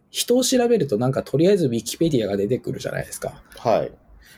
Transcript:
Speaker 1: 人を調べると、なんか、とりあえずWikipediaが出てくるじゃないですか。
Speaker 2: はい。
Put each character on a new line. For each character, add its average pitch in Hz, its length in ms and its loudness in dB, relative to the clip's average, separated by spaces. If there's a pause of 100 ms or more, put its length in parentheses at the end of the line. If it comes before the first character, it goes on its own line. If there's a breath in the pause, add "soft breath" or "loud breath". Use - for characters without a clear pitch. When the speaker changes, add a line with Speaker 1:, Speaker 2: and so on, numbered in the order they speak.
(120)
Speaker 1:
人 - 260 0
を 262 60 2
調 240 240 2
べ 233 100 4
る 147 100 0
と、 - 100 0
な 123 100 0
ん 131 40 2
か、 - 120 -4
と - 140 -4
り 170 120 4
あ - 20 6
え 208 60 4
ず 165 100 0
Wikipedia 117 600 0
が 101 100 -2
出 101 100 0
て 123 120 -2
く - 120 -8
る - 80 -10
じ - 80 -8
ゃ - 40 -4
な - 100 -4
い - 40 -10
で - 60 -16
す - 80 -12
か。 - 220 -10 (160)
Speaker 2:
は 98 260 2
い。 - 80 -6 (460 soft breath)